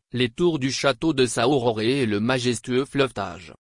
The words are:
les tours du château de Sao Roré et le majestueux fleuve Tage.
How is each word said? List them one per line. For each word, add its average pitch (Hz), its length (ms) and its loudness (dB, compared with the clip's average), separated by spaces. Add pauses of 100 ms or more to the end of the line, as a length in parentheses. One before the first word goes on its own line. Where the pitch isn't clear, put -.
(140)
les 123 160 0
tours 165 300 0
du 131 120 -2
château 147 420 0
de 135 120 4
Sao 123 320 0
Roré 120 440 0
et 120 40 2
le 104 140 0
majestueux 123 680 0
fleuve 135 280 0
Tage. 87 400 -10 (120)